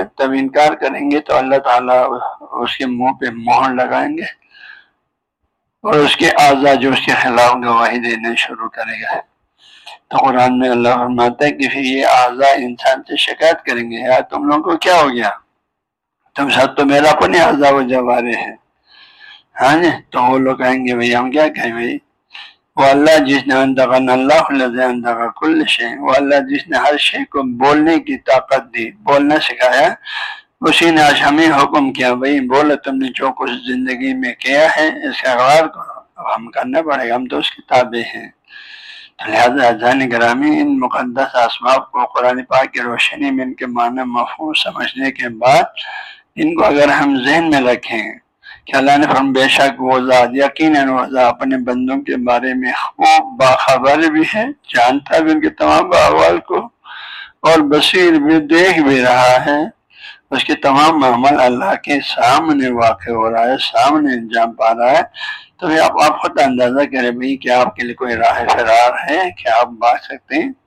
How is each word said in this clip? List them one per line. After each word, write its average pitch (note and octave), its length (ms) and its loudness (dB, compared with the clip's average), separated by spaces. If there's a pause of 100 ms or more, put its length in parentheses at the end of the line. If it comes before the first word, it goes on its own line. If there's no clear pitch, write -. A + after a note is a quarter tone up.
(160)
تب C3+ 140 -2
انکار C3+ 420 2
کریں C#3+ 380 -4
گے D3+ 100 0
تو C#3+ 160 -2
اللہ C3 200 2
تعالیٰ B2+ 640 0 (220)
اس A#2+ 360 -8
کے C3+ 100 -6
منہ B2 260 -2
پہ C3 200 -8
مہر B2 420 0
لگائیں B2+ 440 -4
گے، - 180 -12 (1400)
اور F3 120 -2
اس D3 220 2
کے E3+ 120 0
اعضا C#3 460 4
جو C3 160 0
اس C3 160 -2
کے C#3+ 60 0
خلاف B2 420 2 (100)
گواہی A#2 340 0
دینے A#2 380 -6
شروع A2+ 320 -6
کرے A2 340 -12
گا۔ - 180 -8 (920)
تو - 60 -6
قرآن B2+ 420 2
میں B2+ 100 0
اللہ A#2+ 200 0
فرماتا B2 560 -2
ہے D3 60 0
کہ C3+ 180 -4
پھر C3 120 -6
یہ C3+ 260 -2
اعضا B2+ 400 2
انسان C3 560 0
سے D3+ 140 -10
شکایت D#3+ 460 -2
کریں A#2+ 280 -6
گے، A2+ 60 -10
"یار B2+ 260 0
تم D3 220 -8
لوگوں D3 180 0
کو E3+ 140 -2
کیا F3+ 200 2
ہو D3 140 4
گیا؟ A2+ 200 -4 (1040)
تم C#3+ 120 -2
سب C3 280 0
تو D3 80 2
میرا C#3+ 260 4
اپنے F3+ 300 2
اعضا D3 300 2
و C#3 120 2
جوارے B2 500 -2
ہیں۔" G#2+ 240 -8 (1040)
ہاں D3 220 2
جی، E3+ 60 4 (220)
تو C3 120 -2
وہ C3 160 2
لوگ C3 180 0
کہیں C3 300 -2
گے، B2 80 -2
بھائی A#2+ 220 0
ہم B2 140 -2
کیا D3+ 180 2
کہیں - 240 -6
بھائی؟ A#2+ 260 -6 (760)
وہ C#3+ 80 2
اللہ D3 340 6
جس C3+ 280 0
نے C#3 80 0
انطقنا C3 580 2
اللہ C3 220 2 (140)
الذی B2+ 340 -2
انطق A#2+ 580 -4
کل D#3 260 0
شیء، A#2+ 320 -4
وہ C#3 180 -2
اللہ C#3+ 180 0
جس C#3 340 -2
نے E3 100 -2
ہر C#3+ 180 0
شے - 280 -4
کو C#3+ 180 -4
بولنے C#3+ 560 2
کی C3+ 180 -6
طاقت C3 580 0
دی، A2+ 160 -6
بولنا C#3+ 520 0
سکھایا، B2+ 460 0 (720)
اسی D#3+ 300 2
نے D#3 120 4
آج C#3 260 2
ہمیں D#3+ 200 2 (140)
حکم D3 300 0
کیا، B2+ 220 -2
بھائی C#3 260 -2
بولو C#3 360 2
تم C3+ 200 -6
نے C3+ 180 -4
جو C3+ 180 -4
کچھ B2+ 200 -8
زندگی B2+ 600 -6
میں B2+ 180 -6
کیا C#3 340 0 (100)
ہے D3+ 320 -2
اس - 140 -8
کا C3 100 -2
اقرار C#3+ 360 4
کرو، - 320 -16 (160)
اب A3 200 -6
ہم A2+ 140 -14
کرنا C3+ 320 -4
پڑے C#3 260 -4
گا، A#2 80 -2
ہم B2+ 100 -6
تو C3+ 120 -6
اس D3+ 120 -4
کے - 180 -16
تابع A#2 480 -2
ہیں۔ A2 120 -16 (880)
تو - 120 -10
لہذا B2 380 2
عزیزان B2 420 0
گرامی، B2+ 500 0
ان C#3+ 180 0
مقدس B2+ 560 -4
اسباب B2 560 0
کو B2 140 -2
قرآن B2+ 400 -2
پاک C3 280 0
کی C3+ 80 -8
روشنی B2 500 -4
میں C3 140 -2
ان B2+ 100 -8
کے C3 120 -10
معنی A#2+ 380 -4
مفہوم B2 480 -6
سمجھنے C3 600 -6
کے B2 160 -8
بعد C3 340 2 (760)
ان D#3+ 180 -2
کو D#3+ 100 0
اگر D3 240 4
ہم C#3 360 0
ذہن D#3+ 260 2
میں B2+ 220 2
رکھیں A2+ 400 -6 (540)
کہ C3 100 -4
اللہ C3+ 200 4
نے D3 100 4
فرمایا، C3+ 260 0
"بے C3 160 4
شک C3+ 320 2
وہ B2+ 200 2
ذات، B2+ 320 4
یقیناً C#3 560 2
وہ B2+ 180 0
ذات C3 200 2
اپنے C3 300 -2
بندوں B2+ 400 -4
کے C#3 200 -6
بارے B2 380 -2
میں B2 180 -4
خوب - 680 0
باخبر C3 580 2
بھی D#3 240 2 (120)
ہے، G#3+ 100 -2 (300)
جانتا C#3 440 0
بھی D#3+ 140 2
ان D#3 80 0
کے D#3 100 0
تمام D#3 420 0
احوال D#3+ 460 4
کو، F3 180 -6 (840)
اور D#3+ 180 4
بصیر D#3 540 2
بھی، D#3 260 4
دیکھ E3 400 2
بھی C3+ 240 2
رہا B2+ 440 4
ہے، D3 120 0 (720)
اس C3+ 140 -4
کے D#3 100 -2
تمام C#3+ 500 2
عمل C3 360 2
اللہ B2+ 340 0
کے C#3 260 -4
سامنے C3+ 720 0
واقع A#2 400 0
ہو A2+ 200 -2
رہا A2+ 120 0
ہے، B2+ 160 0
سامنے C#3 560 0
انجام A#2 380 -2
پا A2+ 220 0
رہا A#2+ 160 2
ہے۔" D#3+ 120 4 (580)
تو F3+ 80 -6
پھر D#3+ 120 2
آپ، D#3+ 220 2
آپ D3+ 200 0
خود D#3+ 180 -2
اندازہ B2+ 520 2
کریں B2 180 -2
بھائی، B2+ 260 -4
کیا B2 240 0
آپ B2 160 -2
کے B2+ 60 -6
لیے A#2+ 120 -8
کوئی A#2+ 220 -6
راہ A#2 320 0
فرار B2 600 2
ہے؟ F3 200 -2
کیا - 300 -6
آپ A#2+ 60 0
بچ A#2+ 360 0
سکتے C3+ 320 -12
ہیں؟ C#3 180 -4 (140)